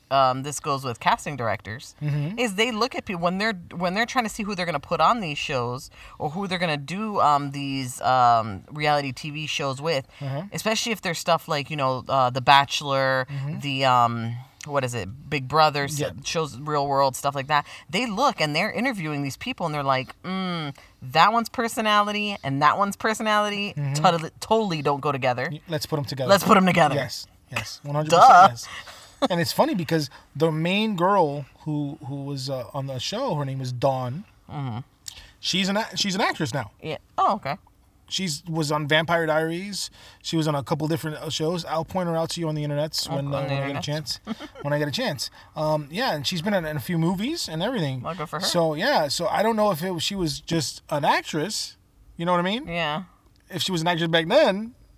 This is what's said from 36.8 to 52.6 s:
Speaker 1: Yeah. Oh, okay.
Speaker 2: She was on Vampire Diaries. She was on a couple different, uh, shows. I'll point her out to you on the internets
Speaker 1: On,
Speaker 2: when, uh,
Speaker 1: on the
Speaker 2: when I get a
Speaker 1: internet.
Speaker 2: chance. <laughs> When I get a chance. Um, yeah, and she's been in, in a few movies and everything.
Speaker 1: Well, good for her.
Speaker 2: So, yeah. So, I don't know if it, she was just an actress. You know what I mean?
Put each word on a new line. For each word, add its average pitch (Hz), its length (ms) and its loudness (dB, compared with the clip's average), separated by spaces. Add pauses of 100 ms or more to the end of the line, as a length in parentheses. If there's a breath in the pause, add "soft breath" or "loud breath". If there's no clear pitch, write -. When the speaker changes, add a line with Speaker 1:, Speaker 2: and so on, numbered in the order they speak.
Speaker 1:
Yeah. 160 160 -8 (180)
Oh, 330 200 2
okay. 143 200 -6 (520)
Speaker 2:
She 190 200 -4 (200)
was 160 220 -2
on 151 160 -2
Vampire 165 400 4
Diaries. 165 640 -2 (320 loud breath)
She - 140 -4
was 156 100 2
on 156 80 2
a 139 80 -2
couple 151 240 -2
different, 151 300 -2
uh, 139 140 -10
shows. 170 340 -2
I'll 160 200 -2
point 180 240 -2
her 165 80 0
out 165 140 0
to 170 100 -6
you 160 80 -2
on 151 60 -2
the 151 80 -2
internets 147 480 -2
Speaker 1:
On, 160 60 -2
Speaker 2:
when, 139 180 -4
uh, 139 40 -2
Speaker 1:
on 135 100 -4
the 139 60 -2
Speaker 2:
when 139 80 -2
I 135 60 -4
get 143 60 -4
a 151 40 -6
Speaker 1:
internet. - 60 -6
Speaker 2:
chance. 147 360 -6 (200)
<laughs> 370 220 -14
When 143 100 -2
I 147 60 2
get 147 80 0
a 147 60 -4
chance. 220 380 -4 (260 loud breath)
Um, 151 340 -2
yeah, 226 240 -2
and 147 120 -4
she's 170 160 -4
been 208 120 0
in, 175 120 0
in 151 100 -4
a 139 40 -4
few 170 180 -2
movies 196 500 -2
and 160 140 -4
everything. 156 400 -2
Speaker 1:
Well, 156 120 -8
good 156 140 -8
for 156 100 -6
her. 185 60 -6
Speaker 2:
So, 165 300 2
yeah. 214 340 2
So, 175 180 -2
I 165 160 0
don't 226 140 2
know 214 160 2
if 151 100 -4
it, 180 200 -4
she - 120 -4
was 160 260 -2
just - 500 -4
an 147 140 0
actress. 214 720 -2 (400)
You 170 100 -6
know 180 60 2
what 175 80 4
I 175 40 2
mean? 220 240 -4